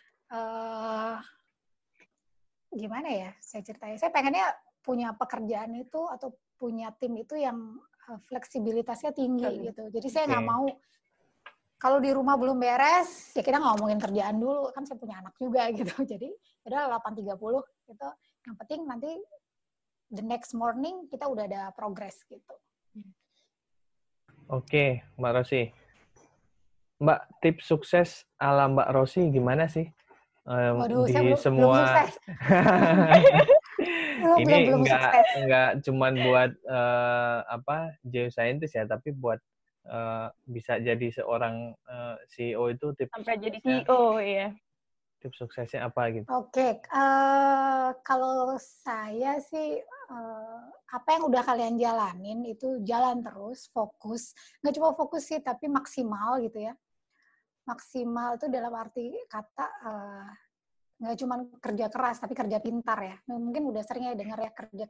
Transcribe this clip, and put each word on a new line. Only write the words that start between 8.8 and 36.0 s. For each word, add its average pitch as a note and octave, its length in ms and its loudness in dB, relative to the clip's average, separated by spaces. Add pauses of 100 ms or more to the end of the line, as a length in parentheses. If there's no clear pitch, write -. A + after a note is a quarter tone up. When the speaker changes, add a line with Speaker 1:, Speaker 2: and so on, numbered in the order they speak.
Speaker 1:
tinggi B3+ 320 -2
Speaker 2:
Betul. - 240 -6
Speaker 1:
gitu. A3 140 -14 (180)
Jadi C4+ 80 -6
saya D#4 240 0
nggak A#3 100 0
Speaker 3:
Oke. A3+ 80 -2
Speaker 1:
mau, B3+ 140 0 (1120)
kalau C4 240 4
di C4+ 80 2
rumah C#4 240 2
belum B3+ 240 0
beres, C#4 720 2
ya - 80 -6
kita C4 160 0
nggak B3+ 240 2
ngomongin G#3+ 240 0
kerjaan G3+ 320 -2
dulu. C4+ 400 -2
Kan C4+ 80 -10
saya C4+ 160 -14
punya G3+ 240 -16
anak F#3+ 160 -20
juga A#3+ 320 0
<laughs> G#3 80 -6
gitu. F#3 240 -4
Jadi, A#3 320 -10
ya - 320 -20
udah C4+ 240 -4
delapan A3 240 -6
tiga G3+ 240 -8
puluh A#3+ 240 -2 (240)
gitu. A3+ 160 -20 (400)
Yang A#3 160 -18
penting C#4+ 240 -10
nanti C4+ 280 -10 (1000)
the G#3 80 -12
next A#3 320 -8
morning C4 560 -6
kita C#4 240 -8
udah G#3+ 160 -6
ada G3 240 -10
progress G3+ 560 -12
gitu. - 260 -20 (2000)
Speaker 3:
Oke, C3+ 640 0
Mbak B2 240 -2
Rosi. B2 320 -2 (1300)
Mbak, D3 200 4 (200)
tips D#3+ 240 2
sukses E3+ 460 2 (260)
ala C#3 320 4
Mbak C3+ 240 2
Rosi C3+ 400 2
gimana C3+ 400 2
sih? D#3+ 160 -4 (560)
Em, B2 320 0
Speaker 1:
Waduh, B2 320 2
Speaker 3:
di B2+ 80 2
Speaker 1:
saya B2 80 4
belum, - 160 6
belum - 80 0
Speaker 3:
semua C3 320 8
Speaker 1:
sukses. C3 400 6
Speaker 3:
<laughs> A3 1400 8 (600)
Speaker 1:
Belum, E4 160 6
Speaker 3:
Ini D#4+ 160 6
Speaker 1:
belum, C#4 160 8
belum C4 160 6
Speaker 3:
nggak, - 160 6
Speaker 1:
sukses. - 280 8 (200)
Speaker 3:
nggak B2+ 220 6 (180)
cuman C3 320 2